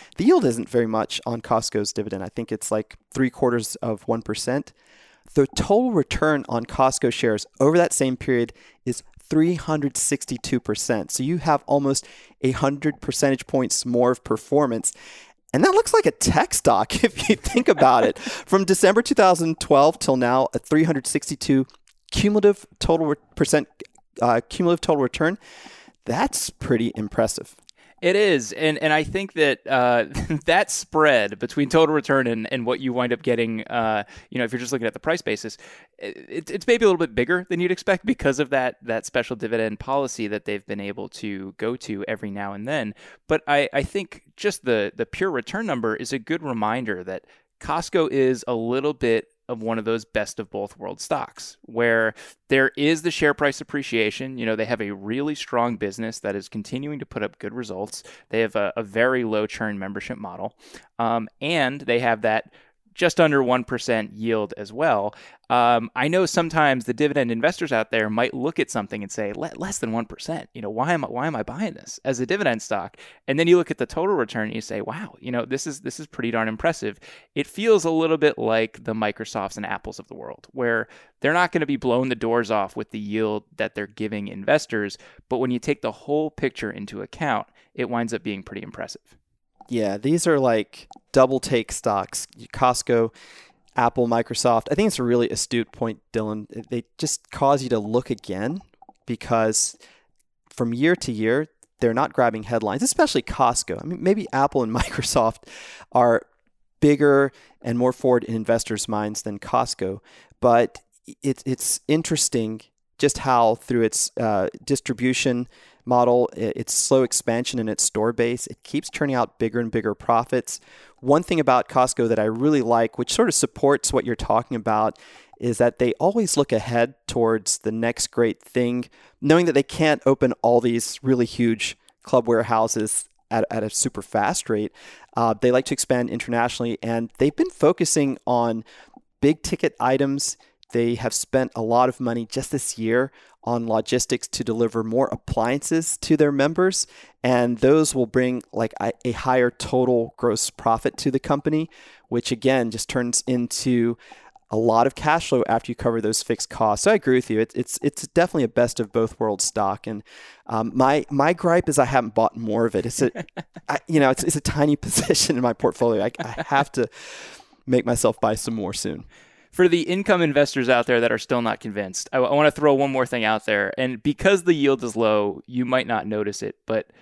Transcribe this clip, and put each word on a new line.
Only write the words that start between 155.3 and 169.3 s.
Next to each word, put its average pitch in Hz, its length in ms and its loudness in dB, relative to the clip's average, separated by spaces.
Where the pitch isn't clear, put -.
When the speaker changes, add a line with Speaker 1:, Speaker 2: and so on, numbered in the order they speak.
Speaker 1:
after 113 240 -2
you 117 40 -10
cover 117 240 0
those 107 220 0
fixed - 300 -4
costs. 107 320 0
So 202 80 6
I - 20 4
agree 135 220 2
with 127 160 0
you. 110 80 2
It's, 113 160 -2
it's, - 260 -6
it's - 260 -4
definitely 170 360 0
a 117 40 2
best 120 320 0
of 110 120 -6
both 113 280 -2
worlds 104 240 -2
stock. 101 440 -4
And, 107 160 -10
um, 113 300 -4
my, 135 340 4
my 143 240 2
gripe 175 340 2
is 147 120 2
I 131 60 4
haven't 117 280 0
bought 110 240 0
more 113 300 0
of 107 80 -4
it. 92 100 0
It's 131 160 -6
a, 131 100 2
<laughs> - 240 -12
I, - 180 -2
you 156 120 4
know, 135 120 6
it's, - 120 -2
it's 156 120 0
a 147 60 -4
tiny 147 340 2
<laughs> - 120 -6
position - 480 2
in 123 60 -2
my 120 120 2
portfolio. 113 520 0
I, 120 140 -4
I 117 280 -8
have 139 260 2
to 123 140 0
make 127 220 2
myself 117 340 0
buy 110 140 2
some 113 180 -6
more 101 200 -4
soon. - 320 -8